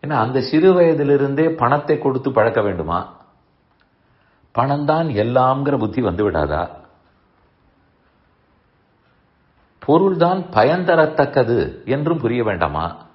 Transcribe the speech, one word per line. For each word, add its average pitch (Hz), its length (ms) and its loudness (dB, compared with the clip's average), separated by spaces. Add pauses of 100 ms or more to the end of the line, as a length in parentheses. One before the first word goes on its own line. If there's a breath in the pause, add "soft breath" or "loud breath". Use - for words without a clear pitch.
ஏன்னா 147 140 -4
அந்த 123 240 0
சிறு 156 320 2
வயதிலிருந்தே 143 720 2 (100)
பணத்தை 147 420 0
கொடுத்து 131 340 -2
பழக்க 113 300 2
வேண்டுமா? 87 380 -4 (1500)
பணம்தான் 147 540 0
எல்லாம்ங்கிற 127 680 0
புத்தி 113 240 -2
வந்து 101 220 0
விடாதா? 78 380 -2 (3250)
பொருள்தான் 175 580 2 (100)
பயன் 151 340 2
தரத்தக்கது 143 1000 0
என்றும் 151 340 -2
புரிய 120 260 -2
வேண்டாமா? 85 420 -4 (280)